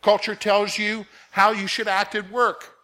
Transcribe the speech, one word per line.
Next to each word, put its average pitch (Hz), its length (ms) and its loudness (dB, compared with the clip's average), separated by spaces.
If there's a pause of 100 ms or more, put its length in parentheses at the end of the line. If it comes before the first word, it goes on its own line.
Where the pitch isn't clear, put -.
Culture 208 320 2
tells 208 440 0
you 214 280 -4 (240)
how 202 220 4
you 196 160 -4
should 220 180 -4
act 202 300 -2
at 196 120 -6
work. 226 560 -2